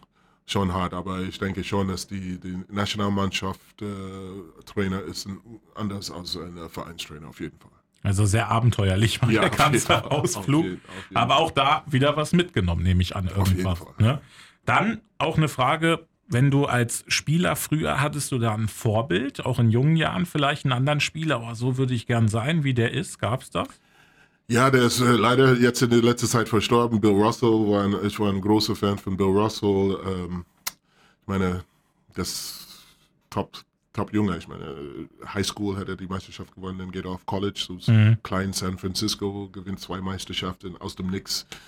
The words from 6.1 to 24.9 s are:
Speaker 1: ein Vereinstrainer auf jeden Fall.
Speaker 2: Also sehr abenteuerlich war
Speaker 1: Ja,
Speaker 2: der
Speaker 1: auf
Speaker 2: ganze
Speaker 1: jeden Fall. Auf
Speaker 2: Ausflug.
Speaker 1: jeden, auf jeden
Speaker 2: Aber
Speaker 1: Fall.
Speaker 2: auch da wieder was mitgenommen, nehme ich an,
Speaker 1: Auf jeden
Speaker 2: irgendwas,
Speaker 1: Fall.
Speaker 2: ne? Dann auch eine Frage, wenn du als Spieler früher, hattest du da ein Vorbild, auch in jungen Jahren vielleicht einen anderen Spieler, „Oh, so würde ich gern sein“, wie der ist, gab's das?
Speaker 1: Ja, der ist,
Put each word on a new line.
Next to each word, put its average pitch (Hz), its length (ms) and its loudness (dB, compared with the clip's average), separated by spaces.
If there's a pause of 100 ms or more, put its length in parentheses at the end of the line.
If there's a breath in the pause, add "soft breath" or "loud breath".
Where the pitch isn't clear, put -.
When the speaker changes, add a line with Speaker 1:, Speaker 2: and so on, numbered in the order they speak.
Speaker 1:
ein 87 200 -12 (120)
Vereinstrainer 78 580 -14
auf - 120 -20
jeden 78 200 -10
Fall. - 120 -20 (320)
Speaker 2:
Also 101 220 2
sehr 107 240 2
abenteuerlich 110 720 2
war 120 80 2
Speaker 1:
Ja, 110 120 4
Speaker 2:
der 190 100 2
Speaker 1:
auf - 60 -4
Speaker 2:
ganze 147 160 4
Speaker 1:
jeden 113 120 2 (160)
Fall. - 80 -10
Auf 151 140 0
Speaker 2:
Ausflug. 151 420 0
Speaker 1:
jeden, 185 200 -8
auf - 100 -18 (140)
jeden - 80 -8
Speaker 2:
Aber 120 180 2
Speaker 1:
Fall. 160 80 4
Speaker 2:
auch 156 80 -2
da 143 360 2
wieder 143 300 2
was 151 160 -2
mitgenommen, 92 500 2
nehme 90 200 4
ich - 120 -4
an, 92 120 -4
Speaker 1:
Auf 85 80 -6
jeden 95 140 2
Speaker 2:
irgendwas, 92 300 0
Speaker 1:
Fall. - 200 -18
Speaker 2:
ne? 127 220 4 (440 loud breath)
Dann 190 360 0 (160)
auch 151 200 0
eine 156 100 4
Frage, 160 600 0 (200)
wenn 135 240 4
du 139 140 2
als 120 420 -2
Spieler 165 480 0
früher, 151 440 -2
hattest 143 320 -2
du 131 80 -2
da 113 140 0
ein 107 140 -2
Vorbild, 143 800 -2
auch 127 140 -2
in 117 100 6
jungen 135 260 4
Jahren 165 300 0
vielleicht 147 400 0
einen 135 80 2
anderen 139 260 2
Spieler, 151 420 -2
„Oh, 117 120 -10
so 123 240 -2
würde 127 160 0
ich 117 140 -4
gern 113 200 4
sein“, 127 360 0
wie 135 100 2
der 117 200 2
ist, - 260 -6
gab's 110 300 -4
das? - 180 -6 (800 soft breath)
Speaker 1:
Ja, 120 220 4
der 127 140 6
ist, 117 160 2